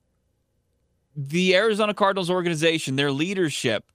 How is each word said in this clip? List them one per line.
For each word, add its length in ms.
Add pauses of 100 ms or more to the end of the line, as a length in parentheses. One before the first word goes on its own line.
(1160)
the 400
Arizona 400
Cardinals 360
organization, 680
their 160
leadership 720 (100)